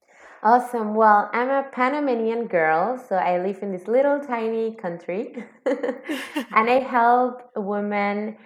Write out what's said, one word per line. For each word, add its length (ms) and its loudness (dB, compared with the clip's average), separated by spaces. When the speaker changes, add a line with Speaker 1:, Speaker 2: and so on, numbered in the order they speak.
Speaker 1:
Awesome. 540 2
Well, 380 6
I'm 160 -2
a 220 0
Panamanian 760 0
girl, 500 2
so 200 -6
I 260 0
live 180 -4
in 120 -6
this 140 -10
little 340 2
tiny 520 -4
country, 640 -8
<laughs> 60 -20
Speaker 2:
<laughs> 80 -10
Speaker 1:
and 1040 -2
I 100 4
help 600 2
women 880 -4